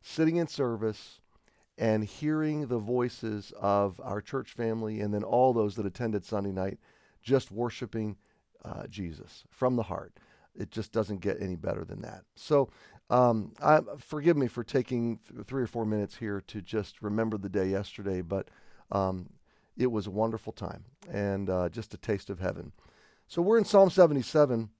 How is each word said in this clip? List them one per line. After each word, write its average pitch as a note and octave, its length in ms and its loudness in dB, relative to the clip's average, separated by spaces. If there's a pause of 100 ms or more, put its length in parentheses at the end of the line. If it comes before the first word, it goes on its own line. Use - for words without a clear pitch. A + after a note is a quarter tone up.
sitting D#3+ 320 2
in E3+ 100 2
service A2+ 720 -4 (600)
and A2 260 2
hearing D3+ 600 -2
the A#2+ 140 -2
voices A2+ 840 -4
of G2+ 420 2
our G#2 160 -4
church - 320 -8
family A2 480 -4
and G#2 140 -2
then G#2 100 0
all B2+ 300 4
those G#2+ 220 2
that G#2+ 100 -4
attended G#2 400 -4
Sunday G2+ 260 -4
night F#2+ 280 -4 (420)
just C3 300 0
worshiping, A2 680 -6 (480)
uh, G2+ 220 -10
Jesus - 640 -12
from B2+ 240 0
the A#2 80 0
heart. - 340 -8 (380)
It - 160 -8
just - 200 -8
doesn't G2+ 300 -2
get G2 180 -2
any F#2 160 -4
better F#2 300 -6
than F#2 160 -12
that. - 220 -14 (120)
So, C#3+ 360 2 (400)
um, A#2 500 4
I, D3+ 200 6 (180)
forgive D3+ 360 2
me C#3 120 2
for A#2 160 -6
taking A#2 560 -2 (100)
th-, A#2 160 -14
three C3+ 160 -4
or A#2 60 -2
four A2+ 180 -4
minutes G#2+ 300 -2
here G2+ 320 -6
to G#2 160 -10
just G#2+ 400 -6
remember G#2+ 340 -2
the G2+ 100 -6
day F#2+ 200 0
yesterday, F#2+ 540 -4
but, F#2 280 -4 (420)
um, F#2+ 380 -2 (480)
it B2 140 2
was G#2 160 -2
a G2+ 40 -8
wonderful A2 420 -2
time - 320 -10 (220)
and, G2 400 -2
uh, F2+ 220 0
just A2+ 240 -10
a F#2+ 40 -16
taste - 340 -4
of F2+ 80 -8
heaven. - 320 -6 (560)
So E3+ 160 -2
we're A3 160 6
in G#3 60 2
Psalm G3 260 8
seventy-seven C#3+ 880 4